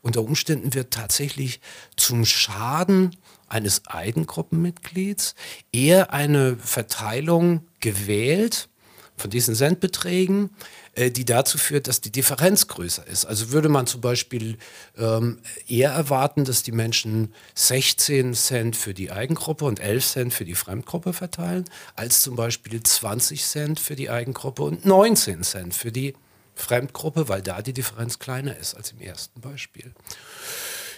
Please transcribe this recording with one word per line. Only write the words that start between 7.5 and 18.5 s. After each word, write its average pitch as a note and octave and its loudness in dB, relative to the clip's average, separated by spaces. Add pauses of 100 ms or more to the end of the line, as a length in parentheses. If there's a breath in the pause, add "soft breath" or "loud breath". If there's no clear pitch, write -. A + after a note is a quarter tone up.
gewählt A2 0 (480 soft breath)
von - -8
diesen A#2 0
Centbeträgen, F#3 2 (440 loud breath)
äh, B2+ 2
die B2 -4
dazu A#2+ 2
führt, C#3+ 0
dass C3 0
die G#2+ -10
Differenz C#3+ 4
größer - -6
ist. - -2
Also A2 -4
würde D3+ 4
man C#3 4
zum B2 -6
Beispiel, A#2 -2 (400 loud breath)
ähm, A2+ 0 (260)
eher B2+ 4
erwarten, C#3 2
dass B2+ 0
die A#2 -6
Menschen A2+ 0 (220 loud breath)
sechzehn C3 2
Cent A#2 0